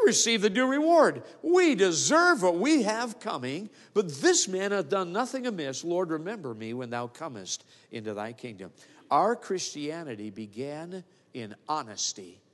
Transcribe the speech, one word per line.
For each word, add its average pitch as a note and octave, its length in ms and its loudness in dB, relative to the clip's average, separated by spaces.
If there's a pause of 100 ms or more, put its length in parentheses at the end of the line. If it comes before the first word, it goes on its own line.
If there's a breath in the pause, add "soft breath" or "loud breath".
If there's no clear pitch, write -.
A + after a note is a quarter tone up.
receive A3+ 380 4
the G#3+ 80 4
due B3+ 180 2
reward. C#4+ 540 6 (220 loud breath)
We E4+ 320 6
deserve G3 640 4
what F3 160 4
we C4+ 260 4
have A3 360 -2
coming, D3+ 500 -6 (240 loud breath)
but G3 220 2
this E4 320 2
man F#3+ 240 -2
hath F#3+ 180 -2
done F#3 240 -2
nothing B3 320 -4
amiss. D#3 380 -6
Lord, F3 260 -2
remember D#3+ 460 -8
me A2 180 -8
when B2 160 -8
thou A#2+ 160 -6
comest A#2 580 -12 (280 soft breath)
into A2 240 -8
thy G#2+ 180 -8
kingdom." G2 380 -14 (400 loud breath)
Our F#3+ 240 2
Christianity D3 960 -8
began C#3+ 720 -12 (320 soft breath)
in G#2+ 200 -12 (140)
honesty G#2 720 -8 (120)